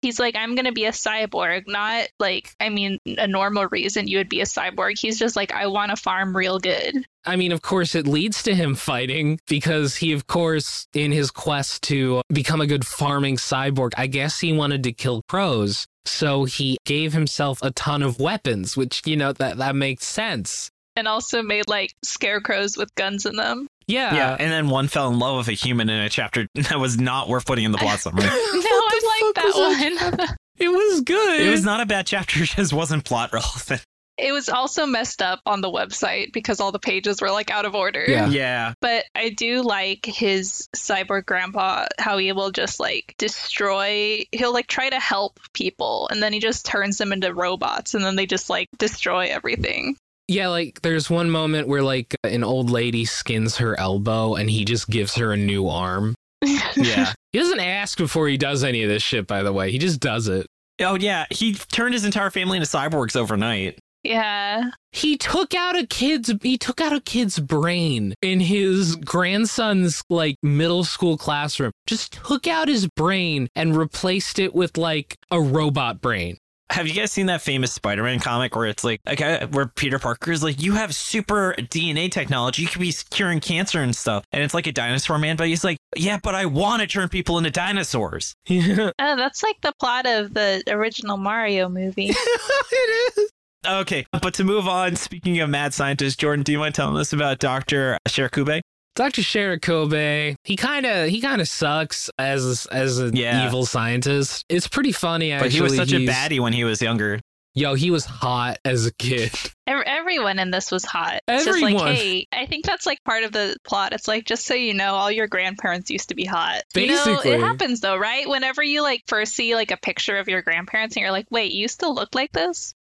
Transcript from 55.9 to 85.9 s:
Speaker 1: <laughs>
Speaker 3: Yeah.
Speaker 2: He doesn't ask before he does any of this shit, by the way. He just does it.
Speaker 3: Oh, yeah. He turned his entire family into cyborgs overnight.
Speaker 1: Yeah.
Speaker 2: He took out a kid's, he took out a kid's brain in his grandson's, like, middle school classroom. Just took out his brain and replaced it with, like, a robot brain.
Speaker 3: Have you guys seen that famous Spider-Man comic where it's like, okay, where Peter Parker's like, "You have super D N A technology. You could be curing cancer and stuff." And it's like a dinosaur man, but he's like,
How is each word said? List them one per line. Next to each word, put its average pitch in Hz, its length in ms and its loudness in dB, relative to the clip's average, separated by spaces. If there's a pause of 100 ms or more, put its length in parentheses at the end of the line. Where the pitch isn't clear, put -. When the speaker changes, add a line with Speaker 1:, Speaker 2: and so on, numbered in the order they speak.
Speaker 1:
<laughs> - 20 0 (320)
Speaker 3:
Yeah. 269 360 2 (200)
Speaker 2:
He 208 60 2
doesn't 330 220 2
ask 190 360 -4
before 160 320 2
he 139 80 2
does 139 280 0
any 120 180 2
of 107 60 2
this 107 140 2
shit, 107 240 0
by 98 180 0
the 101 80 2
way. 98 180 0
He 123 80 0
just 160 220 0
does 117 280 0
it. 95 180 0 (340)
Speaker 3:
Oh, 185 160 2
yeah. 185 340 0
He 220 240 0
turned 233 400 -2
his 220 100 0
entire 202 260 2
family 185 280 -2
into 156 100 0
cyborgs 139 480 0
overnight. 107 640 0 (240)
Speaker 1:
Yeah. 220 680 -2 (220)
Speaker 2:
He 302 240 0
took - 380 0
out 359 240 0
a 277 80 0
kid's, 254 460 0 (100)
he 254 160 2
took - 220 -4
out 311 120 2
a 294 80 0
kid's 226 380 0
brain 151 840 0
in 185 200 4
his 185 560 4
grandson's, 185 1120 2
like, 156 320 2
middle 165 420 4
school 160 320 2
classroom. 147 540 -2 (160)
Just - 260 -4
took - 340 -2
out 320 220 2
his 220 280 2
brain 165 580 2
and 160 220 2
replaced 180 600 0
it 190 160 0
with, 190 220 2
like, 160 400 -2 (140)
a 175 100 2
robot 139 600 2
brain. 92 360 -2 (340)
Speaker 3:
Have 170 180 -2
you 156 60 -4
guys 202 180 -2
seen 196 140 2
that 175 160 0
famous 131 320 0
Spider-Man 110 460 0
comic 120 360 -2
where 113 100 2
it's 104 160 -4
like, 113 240 0
okay, 151 440 0
where 139 160 2
Peter 135 320 -2
Parker's 143 440 -2
like, 147 200 -2
"You 185 100 2
have 208 220 0
super 202 600 0 (140)
D 170 220 -2
N 151 80 0
A 175 100 0
technology. 131 540 0
You 170 60 0
could 180 120 -4
be 180 120 0 (180)
curing 175 280 2
cancer 175 440 0
and 123 120 2
stuff." 104 380 -2
And 143 100 0
it's 147 120 -2
like 170 120 0
a 156 60 -4
dinosaur 131 460 0
man, 156 180 0
but 165 100 0
he's 165 160 0
like, 175 140 0 (180)